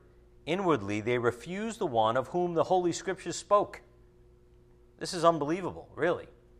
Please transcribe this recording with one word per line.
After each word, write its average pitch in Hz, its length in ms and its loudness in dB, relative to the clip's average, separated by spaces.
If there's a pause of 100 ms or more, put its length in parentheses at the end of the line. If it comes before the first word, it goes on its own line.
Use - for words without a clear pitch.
(460)
inwardly 143 560 0
they 123 160 0
refused 180 600 -2
the 190 80 0
one 113 280 4
of 131 120 0
whom 175 260 -2
the 156 120 2
Holy 180 260 2
Scriptures 175 460 -6
spoke. - 440 0 (1200)
This 160 140 -8
is 165 100 -4
unbelievable, 160 720 2
really. 143 320 -2 (320)